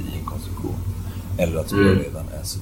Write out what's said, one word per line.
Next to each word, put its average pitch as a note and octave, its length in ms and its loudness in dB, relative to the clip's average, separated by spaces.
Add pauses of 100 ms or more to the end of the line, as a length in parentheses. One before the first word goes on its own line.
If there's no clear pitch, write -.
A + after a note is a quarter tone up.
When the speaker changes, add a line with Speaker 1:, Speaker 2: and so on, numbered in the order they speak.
Speaker 1:
i - 140 -4
en - 60 -6
konstruktion. - 540 -4 (580)
Eller E2 220 2
att D#2 120 -4
Speaker 2:
Mm. G2+ 140 8
Speaker 1:
spelledaren F#2 400 4 (160)
är - 40 -6
så - 160 -6